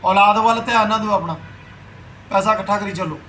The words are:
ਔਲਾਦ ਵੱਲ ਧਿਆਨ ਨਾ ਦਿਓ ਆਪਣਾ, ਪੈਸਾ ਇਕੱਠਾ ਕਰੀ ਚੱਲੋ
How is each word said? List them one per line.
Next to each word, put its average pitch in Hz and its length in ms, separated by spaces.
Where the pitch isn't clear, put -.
ਔਲਾਦ 202 340
ਵੱਲ 226 220
ਧਿਆਨ 226 280
ਨਾ 220 100
ਦਿਓ 214 120
ਆਪਣਾ, 165 260
ਪੈਸਾ 202 220
ਇਕੱਠਾ 202 260
ਕਰੀ 196 140
ਚੱਲੋ 165 360